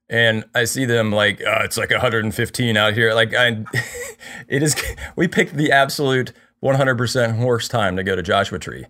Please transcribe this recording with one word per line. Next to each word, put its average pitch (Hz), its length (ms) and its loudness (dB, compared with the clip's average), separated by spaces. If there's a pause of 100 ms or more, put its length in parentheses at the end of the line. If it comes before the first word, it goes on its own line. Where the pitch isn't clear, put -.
and 110 440 2
I 123 120 0
see 131 200 -2
them 117 280 2
like, 104 280 2
"Uh, 107 220 0
it's 101 140 -4
like 110 160 -2
a 107 80 2
hundred 113 240 0
and 107 100 -4
fifteen 117 420 -2
out 107 180 4
here." 113 200 2
Like, 113 220 2
I, 117 280 2 (400)
<laughs> - 440 -16
it 139 160 0
is, 151 100 0 (400)
we 175 140 0
picked - 260 -2
the 147 160 0
absolute 135 600 2 (280)
one 135 140 2
hundred 135 240 2
percent 117 400 0
worst 120 320 0
time 101 240 0
to 95 80 -2
go 95 140 0
to 90 60 -2
Joshua 98 360 0
Tree. 65 320 -12